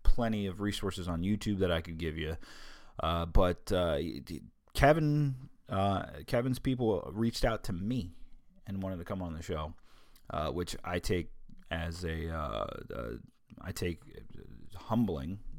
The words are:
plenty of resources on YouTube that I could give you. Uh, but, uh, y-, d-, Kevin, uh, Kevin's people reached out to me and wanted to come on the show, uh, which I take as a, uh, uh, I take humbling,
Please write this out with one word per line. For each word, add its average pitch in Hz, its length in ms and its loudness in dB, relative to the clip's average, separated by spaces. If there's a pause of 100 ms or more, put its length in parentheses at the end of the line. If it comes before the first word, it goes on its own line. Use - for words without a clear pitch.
plenty 110 440 8
of 90 140 -6
resources 98 480 -2
on 85 140 -2
YouTube 101 360 2
that 92 140 4
I 82 80 2
could 82 180 -8
give 80 180 -2
you. 80 200 -4 (640)
Uh, 85 260 0
but, 90 460 4
uh, 87 240 4
y-, 73 280 -4
d-, - 180 -10 (320)
Kevin, 147 600 6 (340)
uh, 98 360 2 (240)
Kevin's 127 320 2
people 120 520 2
reached 113 320 2
out 113 200 0
to - 80 -4
me 95 400 -2 (520)
and 98 160 -6
wanted 95 180 -4
to 85 60 -10
come 95 180 -4
on 85 120 -4
the 78 80 -8
show, 78 320 -4 (560)
uh, 76 200 -2
which 85 340 -4
I 87 160 -2
take 87 300 0 (400)
as 82 340 -4
a, 80 280 -4
uh, 62 340 -2 (280)
uh, 58 160 -6 (500)
I 92 120 -8
take 87 300 -2 (720)
humbling, 98 640 0 (200)